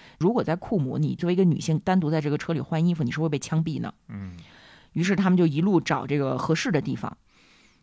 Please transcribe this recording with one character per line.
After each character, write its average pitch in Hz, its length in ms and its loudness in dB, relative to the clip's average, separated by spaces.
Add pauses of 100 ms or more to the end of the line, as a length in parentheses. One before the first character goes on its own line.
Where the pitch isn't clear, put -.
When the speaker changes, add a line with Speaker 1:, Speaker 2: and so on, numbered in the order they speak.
(200)
Speaker 1:
如 185 140 4
果 240 100 2
在 151 100 0
库 196 240 -2
姆， 131 200 -2
你 139 180 0
作 175 120 -4
为 175 60 2
一 - 40 2
个 190 80 4
女 156 160 2
性 160 180 0
单 185 180 0
独 156 140 0
在 160 80 0
这 147 100 -2
个 147 80 0
车 - 140 -6
里 160 80 -2
换 160 260 -2
衣 175 80 2
服， 156 120 -2
你 120 60 -2
是 143 100 -4
会 160 80 0
被 147 100 -2
枪 160 240 -2
毙 156 160 -4
呢。” - 140 -8 (160)
Speaker 2:
嗯。 98 260 -12 (560)
Speaker 1:
于 160 100 -2
是 185 140 2
他 190 140 2
们 180 80 6
就 175 100 6
一 151 140 0
路 185 180 4
找 131 260 -2
这 147 120 -2
个 131 200 -2
合 160 160 -2
适 185 200 0
的 143 80 2
地 127 120 -4
方， - 240 -8 (640)